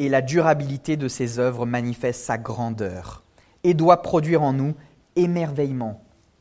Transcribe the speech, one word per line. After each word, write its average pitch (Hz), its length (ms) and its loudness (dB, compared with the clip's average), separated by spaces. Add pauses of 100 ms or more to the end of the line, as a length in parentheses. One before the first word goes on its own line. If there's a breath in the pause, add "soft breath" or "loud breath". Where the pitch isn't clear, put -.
et 139 80 0
la 135 140 2
durabilité 147 720 0
de 139 100 -4
ses 120 300 -4
œuvres 123 300 0
manifestent 120 580 -4
sa 113 140 -2
grandeur 110 840 -8 (440 soft breath)
et 180 80 6
doit 170 280 6
produire 156 400 2
en 135 120 2
nous 139 200 -2 (440 soft breath)
émerveillement, 143 840 -2 (400)